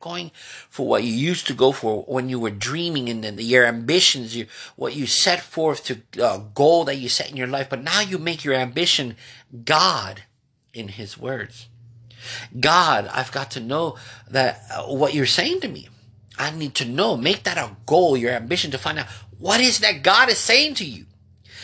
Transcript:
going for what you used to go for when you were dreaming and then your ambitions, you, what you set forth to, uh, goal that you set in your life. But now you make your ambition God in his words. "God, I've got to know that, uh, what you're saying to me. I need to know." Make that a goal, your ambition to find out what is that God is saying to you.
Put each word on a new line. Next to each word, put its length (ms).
going 300
for 160
what 180
you 100
used 340
to 60
go 180
for 320
when 240
you 120
were 100
dreaming 580
and 160
then 160
your 260
ambitions, 680
you, 120
what 200
you 100
set 360
forth 440
to, 160
uh, 160
goal 480
that 120
you 100
set 220
in 80
your 100
life. 220
But 140
now 180
you 160
make 260
your 120
ambition 600
God 600
in 160
his 280
words. 500
"God, 540
I've 180
got 200
to 80
know 360
that, 440
uh, 120
what 300
you're 120
saying 360
to 60
me. 200
I 140
need 240
to 100
know." 300
Make 280
that 140
a 180
goal, 320
your 140
ambition 400
to 60
find 220
out 80
what 240
is 180
that 240
God 260
is 100
saying 360
to 100
you. 200